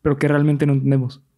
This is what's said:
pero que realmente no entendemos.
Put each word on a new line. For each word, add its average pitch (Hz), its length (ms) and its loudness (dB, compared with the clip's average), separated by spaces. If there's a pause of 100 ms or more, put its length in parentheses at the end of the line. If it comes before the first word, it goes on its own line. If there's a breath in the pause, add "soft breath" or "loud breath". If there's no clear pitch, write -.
pero 147 160 0
que 151 100 0
realmente 147 380 0
no 143 80 2
entendemos. 135 480 -2 (160)